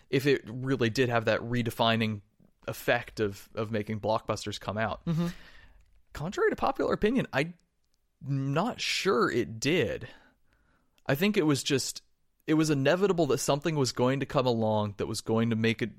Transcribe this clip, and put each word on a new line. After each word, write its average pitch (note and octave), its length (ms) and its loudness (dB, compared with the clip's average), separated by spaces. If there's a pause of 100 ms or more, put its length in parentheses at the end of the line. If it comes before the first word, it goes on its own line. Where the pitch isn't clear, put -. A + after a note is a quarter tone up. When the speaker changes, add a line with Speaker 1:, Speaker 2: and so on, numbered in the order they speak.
(100)
Speaker 1:
if C3+ 160 2
it C#3 200 4
really B2 440 0
did B2+ 180 2
have A#2 180 0
that A2 140 4
redefining A2+ 800 0 (460)
effect A#2+ 540 -2
of, G2+ 340 -4
of G#2+ 160 -4
making G#2+ 300 -4
blockbusters G#2 580 -4
come G2 200 -8
out. A2 280 -4
Speaker 2:
Mm-hmm. E3+ 220 0 (840)
Speaker 1:
Contrary A3 360 -2
to - 60 -2
popular - 360 0
opinion, G#3+ 400 0
I'm D#3+ 220 -2 (720)
not C#3 540 -2
sure G#3 500 0
it A2+ 300 -2
did. C3 480 0 (1000)
I C3+ 80 0
think G3+ 220 0
it F3 100 4
was D3 160 4
just, - 400 -2 (440)
it D#3+ 80 2
was D#3 160 4
inevitable E3 560 2
that B2+ 120 2
something D3 360 0
was C3+ 180 2
going B2+ 280 2
to C3+ 60 -4
come C3 200 0
along G#2+ 520 0
that F2+ 80 -2
was A2 160 -6
going A2+ 280 2
to A#2 60 0
make A2+ 260 0
it, A#2+ 160 -2